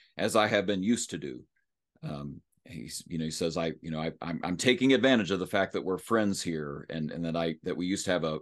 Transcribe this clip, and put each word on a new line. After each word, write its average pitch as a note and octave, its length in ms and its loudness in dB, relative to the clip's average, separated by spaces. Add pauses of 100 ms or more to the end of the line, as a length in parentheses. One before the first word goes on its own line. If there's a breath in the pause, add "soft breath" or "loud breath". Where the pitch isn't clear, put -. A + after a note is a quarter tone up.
(160 soft breath)
as G#2 200 2
I G#2+ 100 6
have G#2 180 4
been F#2+ 180 0
used A2+ 280 0
to F2+ 80 -6
do." C#2 260 -8 (580)
Um, C#3+ 380 -8 (240)
he's, - 420 -12
you E2+ 120 -6
know, D#2+ 80 -2
he D#2+ 40 -4
says, E2 280 -2
"I, E2 140 0 (100)
you D#2+ 80 -8
know, D#2 100 -4
I, D#2+ 120 -2 (100)
I'm, E2 200 -6
I'm F2+ 140 -2
taking B2+ 380 4
advantage A2+ 380 4
of F#2+ 60 2
the F2+ 80 -2
fact F#2+ 280 0
that F#2+ 100 -2
we're F2+ 140 -2
friends G#2+ 420 2
here D2+ 480 -6
and, D#2 220 -4
and E2+ 160 -6
that E2 100 -2
I, E2 280 -2
that F2+ 120 -4
we E2+ 80 -2
used F#2+ 220 -2
to F#2+ 60 2
have E2+ 120 2
a, D#2 180 -2